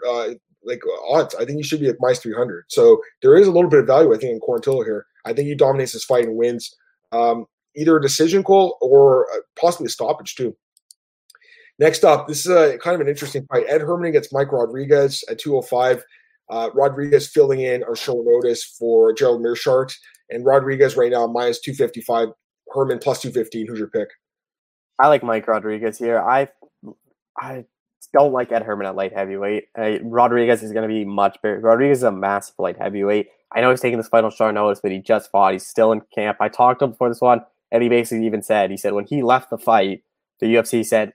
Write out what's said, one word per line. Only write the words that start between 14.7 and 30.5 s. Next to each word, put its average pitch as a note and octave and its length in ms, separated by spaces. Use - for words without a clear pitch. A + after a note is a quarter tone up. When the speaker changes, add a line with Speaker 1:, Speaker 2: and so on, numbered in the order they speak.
Speaker 1:
at A2+ 80
two C#3+ 180
oh B2+ 60
five. B2 420
Uh, C3+ 240
Rodriguez C3+ 540
filling C3+ 320
in B2+ 240
on A#2 100
short A#2+ 320
notice A#2+ 360
for A2+ 520
Gerald A#2+ 280
Meerschaert. C3 520
And A#2+ 160
Rodriguez C3+ 500
right A#2+ 160
now A#2+ 160
minus A#2+ 320
two - 140
fifty-five, A#2 560
Herman C3 300
plus - 240
two C3+ 80
fifteen. A2+ 360
Who's A2+ 120
your G#2 100
pick? G#2+ 200
Speaker 2:
I C#3 100
like C#3+ 140
Mike A2+ 260
Rodriguez G#2+ 480
here. A#2 220
I, B2+ 300
I B2+ 260
don't C#3+ 200
like B2 200
Ed A2+ 100
Herman G#2 240
at F#2+ 80
light F#2+ 200
heavyweight. G2 540
Uh, G#2+ 240
Rodriguez A#2+ 600